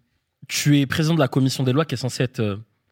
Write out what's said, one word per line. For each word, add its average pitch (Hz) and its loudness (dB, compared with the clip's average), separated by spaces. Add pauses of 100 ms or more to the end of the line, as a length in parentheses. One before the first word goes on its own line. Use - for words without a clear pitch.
(500)
tu 143 2
es 139 2
président 156 0
de 156 2
la 127 2
commission 135 0
des 127 2
lois 151 0
qui - -8
est - -6
censée 131 -4
être, 123 -4
euh, 101 -2 (340)